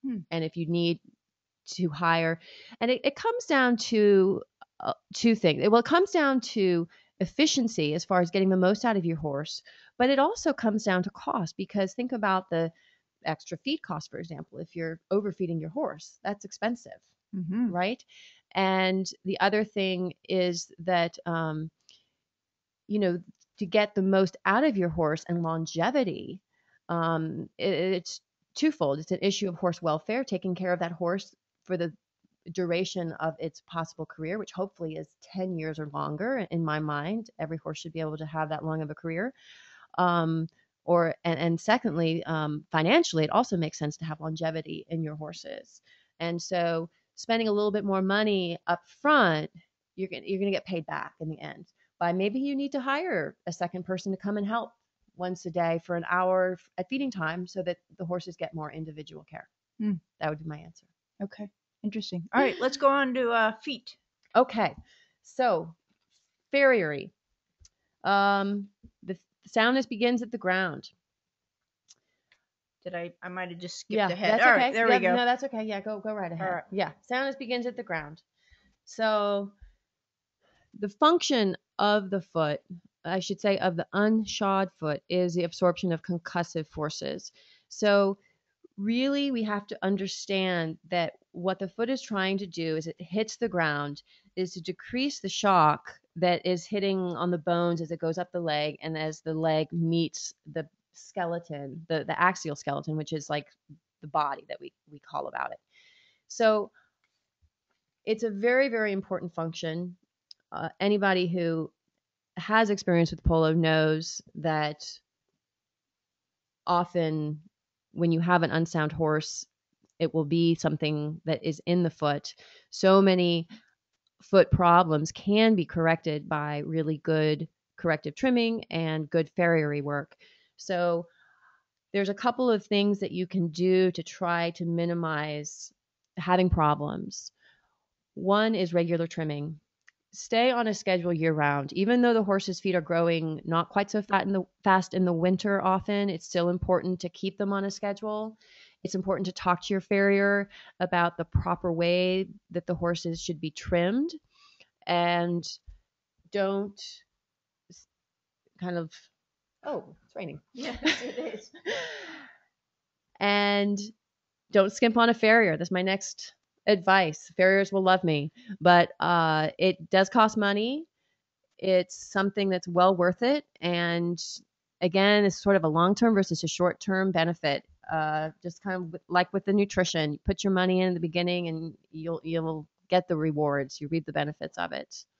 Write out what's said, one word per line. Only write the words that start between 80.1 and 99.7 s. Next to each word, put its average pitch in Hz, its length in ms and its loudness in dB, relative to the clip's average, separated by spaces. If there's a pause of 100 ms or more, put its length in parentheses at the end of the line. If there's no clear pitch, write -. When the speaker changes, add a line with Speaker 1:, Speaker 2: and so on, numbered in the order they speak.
Speaker 2:
the 202 100 -4
function 269 640 4 (240)
of 208 300 2
the 185 120 -2
foot, 151 400 -2 (440)
I 180 140 -2
should 190 200 -6
say 202 180 2
of 185 200 0
the - 160 -4
unshod 202 760 0 (100)
foot, 151 300 -4
is 180 240 2
the 170 100 0
absorption 175 500 0
of 160 80 -4
concussive 170 680 -4
forces. - 640 -8 (380)
So 202 480 4 (600)
really 269 540 0
we 233 120 -2
have 208 240 -4
to - 140 -12
understand 185 960 -2 (120)
that 170 240 -2 (180)
what 185 280 -4
the 190 100 -6
foot 233 200 -4
is 262 120 -2
trying 190 380 -2
to 196 80 -8
do 165 280 -4
is 160 120 -4
it 165 120 -12
hits 208 380 -4
the 233 120 -4
ground, 147 520 -2 (340)
is 185 180 -4
to 180 80 -12
decrease 247 600 -6
the 196 80 -6
shock 170 720 2 (180)
that 175 280 2
is 180 200 0
hitting 196 340 -2
on 175 320 -2
the 180 60 0
bones 170 440 0
as 156 100 -6
it 165 80 -8
goes 160 180 -2
up 175 140 -6
the 180 100 -4
leg 151 400 -2
and 160 160 -6
as 156 240 -6
the 160 120 -6
leg 156 380 2